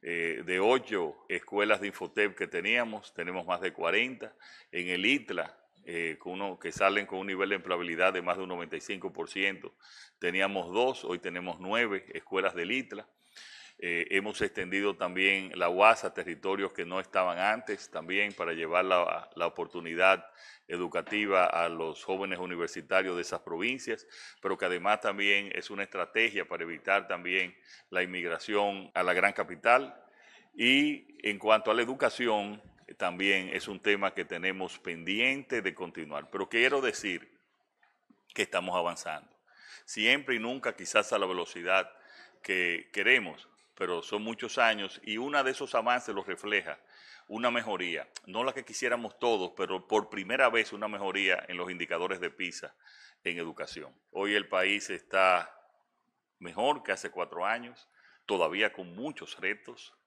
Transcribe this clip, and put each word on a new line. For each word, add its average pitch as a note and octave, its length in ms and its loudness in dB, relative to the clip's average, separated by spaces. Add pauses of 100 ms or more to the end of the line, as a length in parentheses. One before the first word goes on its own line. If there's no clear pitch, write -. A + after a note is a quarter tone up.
Eh, E2+ 400 -2
de F#2 140 2
ocho G#2 560 4 (140)
escuelas G2+ 500 2
de G2+ 80 -4
Infotep G2 480 0
que F#2+ 100 -4
teníamos, G#2+ 680 -2
tenemos F2 340 -6
más F2 140 0
de F#2 100 -2
cuarenta. G#2+ 640 -2 (360)
En F2+ 200 -6
el F2+ 160 0
itla, G#2 520 0 (280)
eh, E2+ 340 -4
con F2+ 140 -10
uno, F#2+ 260 -6
que E2+ 140 -8
salen G2+ 320 4
con F#2+ 140 -6
un G2 80 -6
nivel G2 200 0
de G2+ 80 2
empleabilidad F2 560 2
de F#2 100 -2
más F2 140 0
de F#2+ 80 -6
un F#2 60 -8
noventa E2+ 260 -6
y D#2 60 -6
cinco F#2+ 320 -8
por E2 160 -6
ciento, F#2+ 440 -2 (460)
teníamos F#2 540 0
dos, B2+ 320 0
hoy F2+ 140 -2
tenemos F2+ 420 -6
nueve G2+ 520 0
escuelas F#2+ 400 0
del F2 180 -4
itla. A#2+ 360 -6 (720)
Eh, E2+ 320 -2
hemos G2+ 300 0
extendido G2 540 0
también F#2+ 600 2
la F2 120 2
uasa G2+ 400 8
a F#2 60 -4
territorios F#2+ 600 -4
que F2 120 -6
no F#2 140 -4
estaban F#2 400 0
antes, G#2+ 500 0
también F#2+ 440 0
para E2+ 200 -2
llevar E2 320 2
la, E2+ 500 2
la E2+ 120 0
oportunidad F2 840 2 (380)
educativa F2+ 800 2
a E2+ 220 2
los D#2+ 380 -6
jóvenes F#2+ 340 -4
universitarios F2+ 760 -2
de F2 80 -2
esas - 180 -6
provincias, A2 680 -6 (340)
pero F#2+ 160 -2
que G2 80 -2
además F#2 360 2
también G2+ 520 2
es - 160 -8
una G2+ 140 -6
estrategia G2+ 640 0
para E2 160 -6
evitar F#2+ 440 0
también F2+ 460 -2 (360)
la F#2 140 0
inmigración F#2 880 -2
a F2+ 100 2
la F2+ 100 4
gran F#2+ 200 4
capital. A#2+ 680 2 (520)
Y C#3 640 2 (100)
en G2+ 100 -2
cuanto G#2+ 320 6
a G#2+ 40 6
la A#2+ 80 4
educación, A2+ 800 0 (360)
también F#2 540 2
es F#2 160 -6
un G2 140 -8
tema G2+ 320 2
que F#2 100 -6
tenemos F#2 560 -4
pendiente A2 840 -2
de F#2+ 120 -2
continuar. D2+ 560 -10
Pero F#2+ 180 -4
quiero C3 320 4
decir G#2 580 -4 (960)
que G#2+ 100 0
estamos F#2 340 0
avanzando. E2+ 580 -4 (480)
Siempre B2 520 2
y A2+ 40 -2
nunca A#2+ 360 -4
quizás G2 360 0
a A2 60 2
la G2 80 2
velocidad F2+ 640 0 (500)
que F2 520 0
queremos, G2+ 560 2 (260)
pero F2 280 -2
son G#2 180 -4
muchos A2+ 380 -6
años G#2+ 440 2
y G#2+ 140 -6
uno C#3 260 0
de C3 80 2
esos B2+ 220 -6
avances A#2+ 400 2
los F#2+ 140 -4
refleja F#2+ 520 -2 (480)
una A#2 220 0
mejoría, F#2 580 -2 (200)
no G2+ 160 -4
la C3 100 0
que C3 120 -10
quisiéramos A#2+ 520 -4
todos, G#2+ 400 2
pero F#2 300 -4
por G#2 220 4
primera A2 400 2
vez A2+ 240 2
una G#2 140 -6
mejoría G2 600 0
en F2+ 100 -8
los F2+ 140 -4
indicadores F2 480 -4
de E2+ 100 -4
pisa - 460 -10 (480)
en F2 160 -4
educación. D#2+ 520 -10 (200)
Hoy G2+ 240 0
el G2 120 0
país G2 440 2
está F#2 600 4 (840)
mejor A#2 460 -2
que G2+ 80 -4
hace F#2+ 180 -4
cuatro F2 360 -6
años, A#2+ 440 -6 (380)
todavía F#2+ 460 2
con F2+ 200 -14
muchos B2+ 460 -12
retos G#2 560 -8 (120)